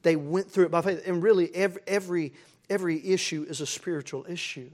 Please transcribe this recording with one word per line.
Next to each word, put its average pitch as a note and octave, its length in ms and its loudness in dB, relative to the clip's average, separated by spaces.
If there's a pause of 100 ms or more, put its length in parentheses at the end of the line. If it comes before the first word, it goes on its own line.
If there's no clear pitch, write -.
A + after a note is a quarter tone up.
they E3 140 4
went D#3 340 -2
through F#3 160 6
it D3+ 60 -4
by E3+ 100 2
faith. F3 240 -2
And F3+ 160 -2
really, F#3+ 320 4
every, F#3+ 320 0
every, F3+ 480 -2 (380)
every F3 340 0
issue E3+ 420 0
is D3+ 140 -8
a C#3+ 60 -6
spiritual C#3+ 600 -6
issue. E3 460 -10